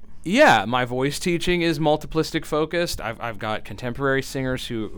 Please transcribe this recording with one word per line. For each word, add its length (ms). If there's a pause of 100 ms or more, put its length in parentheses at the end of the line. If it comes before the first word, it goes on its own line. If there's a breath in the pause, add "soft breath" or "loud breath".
(280)
Yeah, 360
my 200
voice 360
teaching 420
is 160
multiplistic 680
focused. 560
I've, 200
I've 180
got 260
contemporary 600
singers 420
who, 320